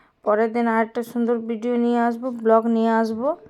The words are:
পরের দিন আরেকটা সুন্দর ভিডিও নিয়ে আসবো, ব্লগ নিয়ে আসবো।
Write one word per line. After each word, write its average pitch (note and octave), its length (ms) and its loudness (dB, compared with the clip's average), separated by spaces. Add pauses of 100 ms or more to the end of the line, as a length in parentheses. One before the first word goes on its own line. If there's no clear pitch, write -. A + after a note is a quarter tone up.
(240)
পরের G#3+ 280 2
দিন A#3 160 -2
আরেকটা A3+ 340 -2
সুন্দর A#3 360 -2
ভিডিও A3+ 380 -4
নিয়ে A#3+ 240 0
আসবো, A#3 300 -2
ব্লগ A3+ 360 4
নিয়ে A3+ 260 2
আসবো। A3+ 360 0 (220)